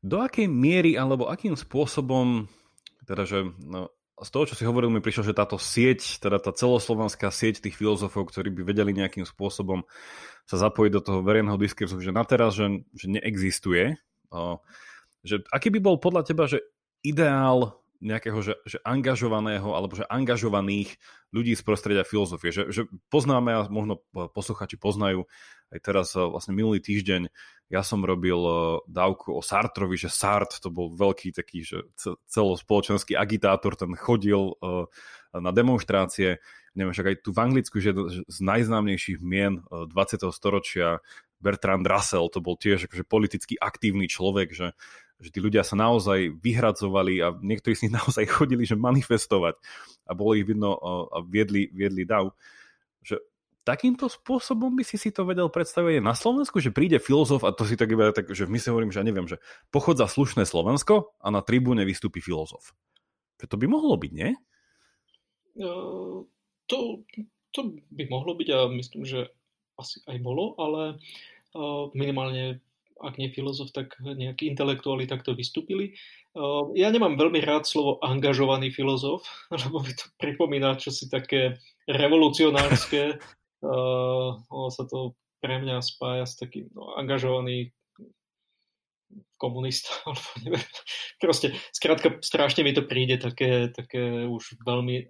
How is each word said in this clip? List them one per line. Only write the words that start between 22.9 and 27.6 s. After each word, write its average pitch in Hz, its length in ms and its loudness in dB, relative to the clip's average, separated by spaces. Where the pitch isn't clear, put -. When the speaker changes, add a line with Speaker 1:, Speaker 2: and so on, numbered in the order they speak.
Speaker 1:
poznáme 127 480 2
a 104 160 0
možno 104 400 -4
posluchači 95 640 -8
poznajú 98 560 0
aj - 120 -14
teraz, 98 240 2
e, 92 40 4
vlastne 90 320 -4
minulý 107 280 2
týždeň 95 480 0